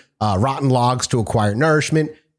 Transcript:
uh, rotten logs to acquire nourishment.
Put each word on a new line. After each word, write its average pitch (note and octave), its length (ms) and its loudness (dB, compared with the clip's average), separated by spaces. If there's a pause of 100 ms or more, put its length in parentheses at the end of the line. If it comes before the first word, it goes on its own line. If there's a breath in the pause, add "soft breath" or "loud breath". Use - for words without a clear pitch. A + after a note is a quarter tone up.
(200 loud breath)
uh, G#2 180 0
rotten C3+ 300 0
logs B2+ 400 0
to B2+ 100 0
acquire G#2+ 380 0
nourishment. D#3 560 0 (260 loud breath)